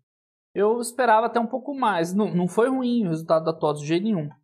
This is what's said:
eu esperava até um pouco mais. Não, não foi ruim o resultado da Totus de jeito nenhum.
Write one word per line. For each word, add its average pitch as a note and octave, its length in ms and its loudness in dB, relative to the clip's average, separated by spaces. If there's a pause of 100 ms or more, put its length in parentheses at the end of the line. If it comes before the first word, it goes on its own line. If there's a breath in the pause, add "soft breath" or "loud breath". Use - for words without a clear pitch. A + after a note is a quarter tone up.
(520)
eu G#3+ 280 2
esperava A#3 460 2
até A#3 120 0
um A3+ 80 -2
pouco C4 300 -8
mais. F#3 360 0
Não, G3 220 0
não F3+ 140 2
foi A3 200 2
ruim A#3+ 380 0
o E3+ 40 0
resultado D#3+ 340 0
da D#3+ 80 -2
Totus D3+ 300 -2
de D3 40 -10
jeito E3 160 0
nenhum. F#3+ 260 -2 (160)